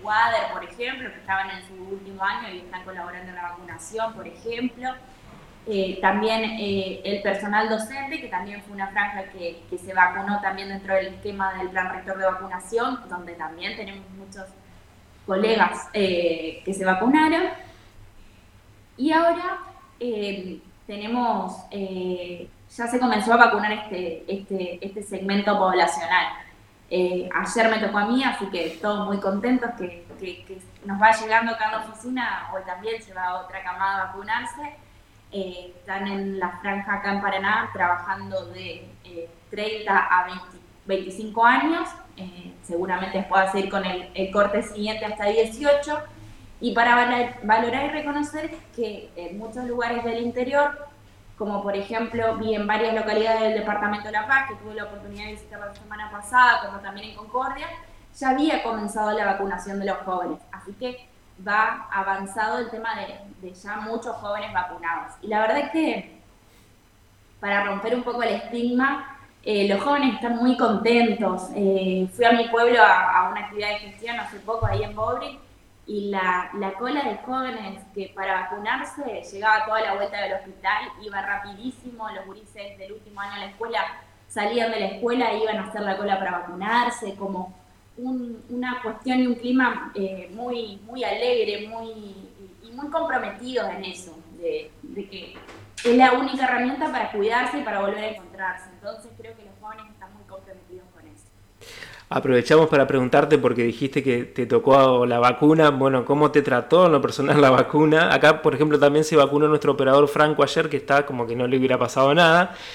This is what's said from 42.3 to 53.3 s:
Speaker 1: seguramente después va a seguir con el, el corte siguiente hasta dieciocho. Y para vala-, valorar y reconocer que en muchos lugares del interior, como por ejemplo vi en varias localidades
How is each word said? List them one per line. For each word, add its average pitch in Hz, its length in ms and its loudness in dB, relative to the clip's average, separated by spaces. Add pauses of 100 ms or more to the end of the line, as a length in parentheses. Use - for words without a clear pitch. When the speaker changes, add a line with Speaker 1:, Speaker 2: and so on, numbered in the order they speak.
Speaker 1:
seguramente 185 560 -2
después 190 240 4
va 190 80 4
a - 20 -2
seguir 190 160 0
con 190 160 -2
el, 185 300 -6
el 190 160 -4
corte 202 320 2
siguiente 214 420 -6
hasta 214 220 -2
dieciocho. 285 720 2 (640)
Y 233 100 -2
para 233 240 6
vala-, 240 460 0
valorar 233 420 2
y 294 60 -2
reconocer 302 600 -4 (240)
que 214 420 -6
en 175 200 -12
muchos 220 300 -10
lugares 240 360 -2
del 233 200 -2
interior, 254 640 0 (480)
como 202 260 -4
por 196 140 -2
ejemplo 226 600 -2
vi 220 180 -2
en 208 120 -2
varias 220 280 0
localidades 220 480 0